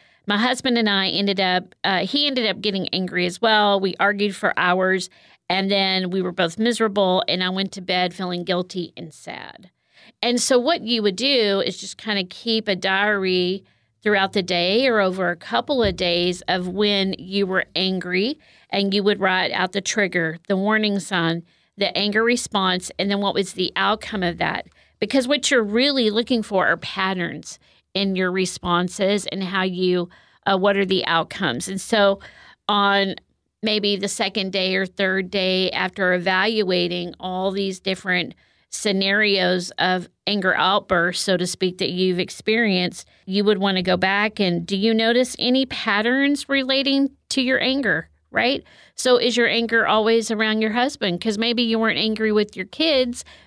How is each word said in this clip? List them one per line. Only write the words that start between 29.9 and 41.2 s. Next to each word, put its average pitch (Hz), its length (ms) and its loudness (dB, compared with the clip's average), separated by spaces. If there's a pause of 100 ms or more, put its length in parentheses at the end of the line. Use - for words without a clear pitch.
uh, 196 120 2
what 196 180 2
are 196 100 2
the 185 200 0
outcomes. 160 640 -2
And 190 100 -8
so 202 400 4 (480)
on 202 480 2 (460)
maybe 208 340 0
the 196 140 -2
second 196 420 -4
day 190 240 0
or 190 100 0
third 190 460 -2
day 185 400 0
after 185 420 -2
evaluating 180 1080 0
all 185 320 -4
these 190 280 -4
different 185 540 -4 (380)
scenarios 196 1080 0
of 180 320 0 (160)
anger 190 300 0
outbursts, 175 680 0